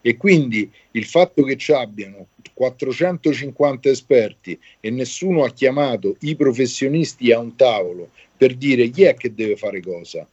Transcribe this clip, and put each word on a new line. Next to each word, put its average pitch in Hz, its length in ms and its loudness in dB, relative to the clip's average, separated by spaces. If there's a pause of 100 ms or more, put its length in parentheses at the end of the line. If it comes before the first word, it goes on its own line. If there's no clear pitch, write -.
e 117 160 0
quindi 131 540 0 (220)
il 110 120 -4
fatto 175 380 2
che 135 160 0
ci - 140 -6
abbiano 104 560 -6 (260)
quattrocentocinquanta 139 1400 -2
esperti - 680 0 (220)
e 110 100 -8
nessuno 143 540 -2
ha 120 80 -4
chiamato 131 680 -2
i 151 140 -6
professionisti 135 960 -2
a 117 100 4
un 117 160 -14
tavolo 90 520 0 (260)
per 127 200 2
dire 127 340 0
chi 139 140 2
è 156 120 6
che 113 200 -8
deve 104 220 -2
fare 98 260 -8
cosa 85 500 -12